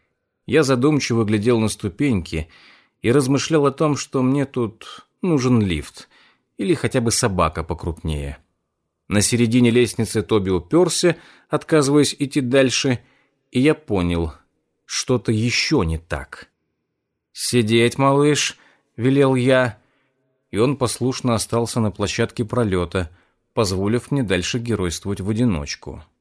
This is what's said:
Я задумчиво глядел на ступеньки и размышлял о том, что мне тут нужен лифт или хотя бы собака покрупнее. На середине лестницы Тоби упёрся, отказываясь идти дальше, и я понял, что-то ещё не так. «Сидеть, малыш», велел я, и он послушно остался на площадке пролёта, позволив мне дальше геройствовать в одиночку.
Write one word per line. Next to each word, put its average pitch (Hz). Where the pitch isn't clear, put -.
Я 151
задумчиво 127
глядел 110
на 110
ступеньки 95
и 107
размышлял 143
о 135
том, 147
что -
мне 135
тут -
нужен 127
лифт 85
или 185
хотя 135
бы 113
собака 87
покрупнее. 78
На 104
середине 120
лестницы 113
Тоби 98
упёрся, 160
отказываясь 147
идти 143
дальше, 127
и 123
я 147
понял, 87
что-то -
ещё 120
не 80
так. -
«Сидеть, 117
малыш», 139
велел 135
я, 127
и 95
он 127
послушно 123
остался 117
на 107
площадке 113
пролёта, 92
позволив 104
мне 143
дальше 95
геройствовать 98
в 92
одиночку. 82